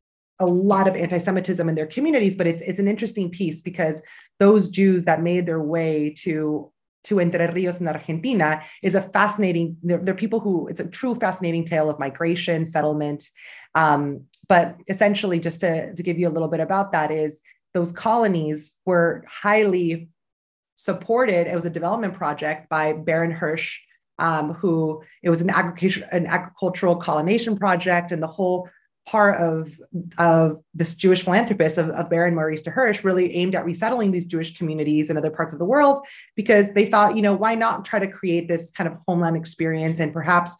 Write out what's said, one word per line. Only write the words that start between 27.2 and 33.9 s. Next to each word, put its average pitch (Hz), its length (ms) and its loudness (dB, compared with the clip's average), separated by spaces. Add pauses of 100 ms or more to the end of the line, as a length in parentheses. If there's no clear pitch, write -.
project. 180 560 0
And 156 100 -4
the 160 60 -4
whole 180 420 -2 (340)
part - 360 4
of, 160 380 -2 (380)
of 160 460 4 (100)
this 165 220 -2
Jewish 185 280 2
philanthropist, 185 540 2
of, 165 140 0
of 170 180 -4
Baron 170 260 2
Maurice 156 280 -2
de 165 80 -10
Hirsch, 226 340 0
really 180 300 2
aimed 180 200 0
at 165 120 -2
resettling 220 440 -2